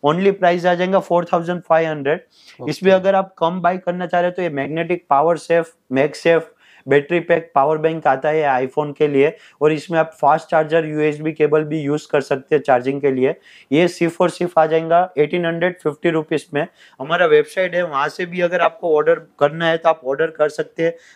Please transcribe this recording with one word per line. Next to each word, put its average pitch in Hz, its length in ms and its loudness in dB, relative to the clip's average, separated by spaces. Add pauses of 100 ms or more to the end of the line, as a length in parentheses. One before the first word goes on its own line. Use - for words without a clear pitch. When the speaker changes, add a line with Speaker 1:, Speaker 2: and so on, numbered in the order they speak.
Speaker 1:
only 190 340 2
प्राइस 175 260 2
आ 180 80 2
जाएगा 185 280 0
फ़ोर 175 320 0
थाउजेंड 175 280 -4
फ़ाइव 165 280 2
हंड्रेड। 147 320 -4 (400)
Speaker 2:
ओके। 127 100 -8
Speaker 1:
इसमें 185 200 2
अगर 190 240 2
आप 190 220 -2
कम 175 240 -2
बाय 175 160 0
करना 180 280 -6
चाह 175 160 -2
रहे 175 80 0
हो 175 60 -8
तो 190 60 -6
ये 175 100 -2
मैग्नेटिक 160 580 -4
पावर 156 280 2
सेफ, 165 360 -2 (200)
MagSafe, 156 600 0 (340)
बैटरी 147 320 2
पैक, 165 360 -2
पावर 143 220 2
बैंक 160 300 -4
आता 139 220 0
है 156 140 0 (160)
iPhone 143 380 -4
के 151 100 2
लिए, 143 240 2 (300)
और 151 100 4
इसमें 160 280 -4
आप 160 120 -2 (100)
फास्ट 151 280 2
चार्जर, 160 360 0
यूएसबी 151 480 -4
केबल 156 300 0
भी 156 180 -6
यूज़ 147 300 -4
कर 147 100 0
सकते 135 340 -2
हैं 143 80 0
चार्जिंग 135 380 0
के 143 100 2
लिए। 135 240 0 (360)
ये 165 160 4
सिर्फ 170 340 -2
और 180 80 2
सिर्फ 175 300 -4
आ 160 60 6
जाएगा 160 360 2 (160)
एटीन 170 280 0
हंड्रेड 170 340 -2
फिफ्टी 151 300 -4
रुपीज 156 440 -4
में। 143 120 -2 (340)
हमारा 165 260 0
वेबसाइट 165 500 2
है, 175 80 0
वहाँ 147 260 -2
से 185 160 -8
भी 175 160 -6
अगर 175 200 0
आपको 165 360 0
ऑर्डर 156 240 2 (180)
करना 156 260 0
है 165 120 2
तो 165 120 2
आप 160 160 0
ऑर्डर 147 260 -2
कर 151 180 -2
सकते 156 340 -6
हैं। 165 100 0 (220)